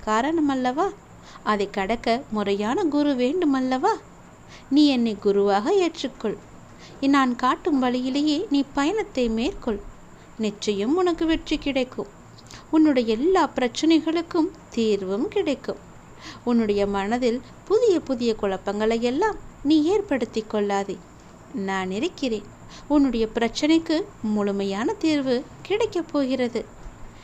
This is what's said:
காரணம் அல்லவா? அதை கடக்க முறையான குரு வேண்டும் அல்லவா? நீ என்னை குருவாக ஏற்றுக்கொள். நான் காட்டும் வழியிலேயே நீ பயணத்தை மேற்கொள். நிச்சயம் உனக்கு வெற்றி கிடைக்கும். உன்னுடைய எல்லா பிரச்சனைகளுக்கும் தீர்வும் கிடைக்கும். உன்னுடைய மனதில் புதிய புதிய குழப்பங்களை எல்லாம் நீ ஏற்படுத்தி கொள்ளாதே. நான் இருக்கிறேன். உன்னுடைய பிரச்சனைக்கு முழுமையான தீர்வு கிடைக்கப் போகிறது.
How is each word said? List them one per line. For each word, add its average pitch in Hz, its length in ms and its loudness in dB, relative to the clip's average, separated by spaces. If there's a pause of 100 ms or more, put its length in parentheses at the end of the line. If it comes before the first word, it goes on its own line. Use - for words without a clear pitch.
காரணம் 285 440 2
அல்லவா? 269 420 0 (540)
அதை 202 260 0
கடக்க 233 600 -2
முறையான 208 540 -2
குரு 294 320 2
வேண்டும் 277 380 2
அல்லவா? 262 420 0 (760)
நீ 294 180 6
என்னை 233 280 2
குருவாக 202 580 2
ஏற்றுக்கொள். 330 640 -2 (680)
நான் 277 340 4
காட்டும் 277 440 0
வழியிலேயே 262 680 0
நீ 285 140 2 (100)
பயணத்தை 294 560 0
மேற்கொள். 226 500 -2 (580)
நிச்சயம் 214 580 -2
உனக்கு 349 300 2
வெற்றி 320 320 0
கிடைக்கும். 262 500 -4 (640)
உன்னுடைய 262 440 4
எல்லா 320 400 2
பிரச்சனைகளுக்கும் 320 920 0 (200)
தீர்வும் 208 580 0
கிடைக்கும். 311 500 -4 (680)
உன்னுடைய 208 440 2
மனதில் 226 540 -2 (240)
புதிய 415 340 4
புதிய 240 420 0
குழப்பங்களை 208 600 0
எல்லாம் 302 340 0 (280)
நீ 302 200 4
ஏற்படுத்தி 294 580 0
கொள்ளாதே. 202 560 -2 (560)
நான் 190 380 -4
இருக்கிறேன். 226 560 -4 (400)
உன்னுடைய 262 460 2
பிரச்சனைக்கு 302 640 2 (240)
முழுமையான 202 720 -2
தீர்வு 285 500 0 (180)
கிடைக்கப் 415 500 -2
போகிறது. 254 520 -2 (600)